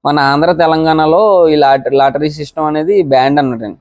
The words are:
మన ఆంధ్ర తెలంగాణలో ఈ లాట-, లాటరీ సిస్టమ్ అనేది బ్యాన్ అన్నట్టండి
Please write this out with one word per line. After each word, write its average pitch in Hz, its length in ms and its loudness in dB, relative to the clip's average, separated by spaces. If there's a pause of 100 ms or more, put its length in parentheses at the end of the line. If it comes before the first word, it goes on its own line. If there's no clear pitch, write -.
మన 147 140 -2
ఆంధ్ర 143 320 0
తెలంగాణలో 160 960 2
ఈ 156 80 2
లాట-, 139 380 0
లాటరీ 139 360 0
సిస్టమ్ 151 360 -8
అనేది 160 360 -2
బ్యాన్ 139 360 0
అన్నట్టండి 117 440 -4